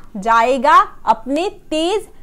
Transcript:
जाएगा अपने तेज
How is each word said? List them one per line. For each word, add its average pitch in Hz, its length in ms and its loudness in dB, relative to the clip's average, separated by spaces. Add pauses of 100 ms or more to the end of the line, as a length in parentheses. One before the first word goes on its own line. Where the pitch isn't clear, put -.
(180)
जाएगा 247 720 2 (180)
अपने 269 440 -2
तेज 359 580 -4 (160)